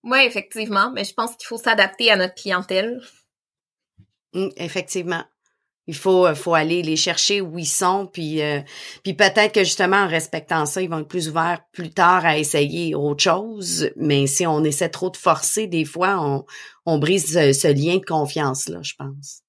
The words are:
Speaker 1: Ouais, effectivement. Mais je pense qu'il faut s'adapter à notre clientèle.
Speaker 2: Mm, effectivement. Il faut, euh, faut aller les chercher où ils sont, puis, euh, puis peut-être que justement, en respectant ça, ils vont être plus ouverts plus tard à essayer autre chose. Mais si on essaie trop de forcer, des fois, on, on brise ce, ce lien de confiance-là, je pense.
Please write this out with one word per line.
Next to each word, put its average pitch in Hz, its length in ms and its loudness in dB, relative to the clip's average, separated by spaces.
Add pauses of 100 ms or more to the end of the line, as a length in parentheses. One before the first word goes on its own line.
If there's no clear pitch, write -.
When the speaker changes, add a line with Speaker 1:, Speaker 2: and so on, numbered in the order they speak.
Speaker 1:
Ouais, 254 240 4
effectivement. 214 640 -2
Mais 202 140 -6
je - 80 -10
pense - 240 -4
qu'il - 100 -16
faut 233 100 -8
s'adapter 220 540 2
à 202 60 6
notre 180 180 -2
clientèle. 190 640 -4 (1300)
Speaker 2:
Mm, 185 240 -4
effectivement. 175 680 -6 (640)
Il 160 100 -10
faut, 185 300 4
euh, 160 80 4
faut 165 200 -2
aller 165 280 2
les 156 140 0
chercher 190 460 0
où 170 180 -8
ils 160 80 -8
sont, 185 400 0
puis, 156 340 -6
euh, 147 200 -2 (420)
puis 190 100 -4
peut-être 208 400 4
que 196 120 4
justement, 190 320 2
en 196 100 2
respectant 160 580 -2
ça, 185 160 -4
ils 175 80 -4
vont 165 100 -4
être 151 100 -10
plus 170 180 -4
ouverts 165 340 -2 (120)
plus 165 180 -12
tard 180 340 4
à 156 120 4
essayer 156 580 0
autre 143 260 -2
chose. 185 760 0
Mais 139 300 2
si 170 200 0
on 156 160 2
essaie 151 260 0
trop 180 200 -4
de - 80 -10
forcer, 190 500 0
des 165 160 0
fois, 185 380 0
on, 139 240 0 (400)
on 160 140 2
brise 160 340 0
ce, 151 180 6
ce 139 160 2
lien 151 300 4
de 190 80 -2
confiance-là, 151 760 -4
je 143 160 -12
pense. 139 520 -14